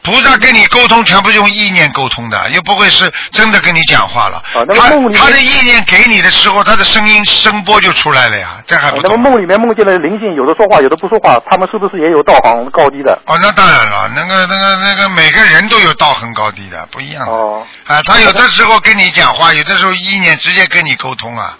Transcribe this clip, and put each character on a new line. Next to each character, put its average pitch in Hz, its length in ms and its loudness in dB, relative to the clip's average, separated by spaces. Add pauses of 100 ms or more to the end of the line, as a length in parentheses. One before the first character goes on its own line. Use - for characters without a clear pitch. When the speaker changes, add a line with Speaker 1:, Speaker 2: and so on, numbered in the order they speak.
Speaker 1:
菩 185 220 -6
萨 262 160 2
跟 - 160 2
你 - 120 2
沟 247 220 0
通 220 160 2
全 190 160 2
部 196 120 -2
用 208 180 2
意 202 200 -4
念 165 220 0
沟 135 160 -4
通 117 220 -8
的， 101 200 -4
又 170 120 -4
不 196 140 -2
会 196 120 2
是 175 240 0 (180)
真 220 200 0
的 202 100 0
跟 175 140 -2
你 165 80 0
讲 123 260 -2
话 107 220 -2
了。 87 80 -10 (160)
Speaker 2:
啊， 120 120 0
那 185 80 0
么 240 140 4
梦 285 220 2
里 - 20 -4
面 214 60 0
Speaker 1:
他， 254 80 2
他 285 60 4
的 277 60 2
意 262 120 0 (140)
念 240 200 2
给 196 240 2
你 208 140 0
的 180 80 2
时 196 180 2
候， 202 160 0
他 196 120 2
的 196 80 2
声 214 220 0
音 214 200 2
声 214 380 0
波 208 140 2
就 185 140 0
出 - 200 -2
来 131 160 2
了 107 100 -4
呀， 90 260 -10
这 - 100 -4
还 147 160 0
不 139 120 -4
懂？ 190 80 0
Speaker 2:
啊， - 20 2
那 220 100 0
么 269 80 4
梦 233 120 2
里 - 20 -2
面 190 160 0
梦 233 140 0
见 220 100 2
的 185 140 2
灵 175 200 -4
性， 196 160 -6
有 135 120 -2
的 156 80 0
说 220 120 0
话， 190 140 4
有 135 80 2
的 156 80 0
不 185 120 -8
说 220 100 0
话， 127 200 2 (120)
他 185 80 2
们 185 120 -2
是 220 80 -6
不 196 120 -4
是 185 100 -8
也 156 100 0
有 151 120 2
道 - 160 4
行 117 320 2
高 147 180 2
低 139 140 -2
的？ - 240 0
Speaker 1:
哦， 160 160 -2
那 208 100 2
当 190 160 4
然 123 180 2
了， 104 300 -4
那 156 80 -4
个， 185 220 -2
那 190 120 -4
个， 196 180 0
那 196 180 -2
个、 196 160 -2
每 160 200 0
个 208 140 2
人 185 240 2
都 214 120 2
有 165 140 2
道 147 200 0
行 117 180 -10
高 107 200 -4
低 98 180 -16
的， 85 200 -14
不 - 120 -16
一 135 80 -14
样 135 160 -10
的。 113 60 -6
Speaker 2:
哦。 110 340 -4 (180)
Speaker 1:
啊， 147 200 -2
他 214 160 2
有 220 120 2
的 - 160 0
时 - 140 2
候 226 180 4
跟 220 160 0
你 185 140 0
讲 151 240 0
话， 165 180 2
有 151 120 -2
的 190 120 -2
时 180 80 0
候 190 80 0
意 185 280 -4
念 165 180 0
直 175 160 -4
接 185 120 2
跟 180 200 -2
你 135 80 -4
沟 131 220 -10
通 117 200 -12
啊。 95 240 -10